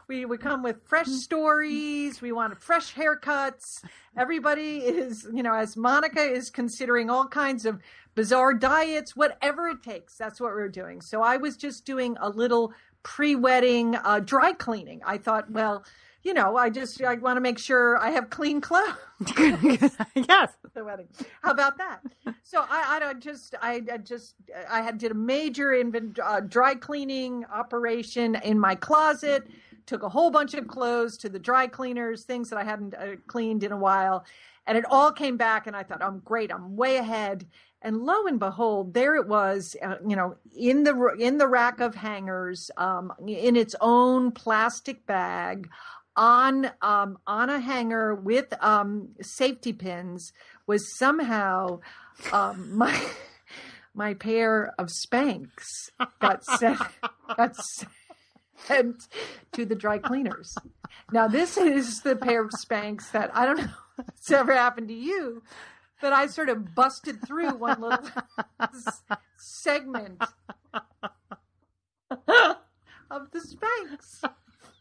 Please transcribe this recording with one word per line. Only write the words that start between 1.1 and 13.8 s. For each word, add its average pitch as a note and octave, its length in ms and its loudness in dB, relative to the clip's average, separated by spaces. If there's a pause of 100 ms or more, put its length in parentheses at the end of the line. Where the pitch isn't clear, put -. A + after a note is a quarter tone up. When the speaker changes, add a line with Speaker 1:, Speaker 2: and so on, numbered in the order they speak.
Speaker 1:
We A#3+ 100 -6
want A3+ 300 -4
fresh - 320 -2
haircuts. C#4+ 880 -4 (340)
Everybody D4+ 600 0
is, B3 540 -2
you A#3 100 -2
know, A3+ 120 2
as A3 220 -2
Monica D4 460 2
is B3+ 280 -2
considering A#3+ 600 0
all C4 180 2
kinds C4+ 360 -2
of A3 160 -2 (360)
bizarre B3+ 380 6
diets, D4+ 600 2
whatever D4 540 0
it D4+ 160 -8
takes, G3+ 320 -14
that's A3 240 -10
what A#3+ 120 -4
we're G3+ 160 -4
doing. F3+ 320 -12
So A3 220 -4
I A#3+ 140 4
was C4+ 200 -4
just - 300 -10
doing B3+ 340 -4
a G3+ 80 -4
little A3+ 440 2 (300)
pre-wedding, B3 920 4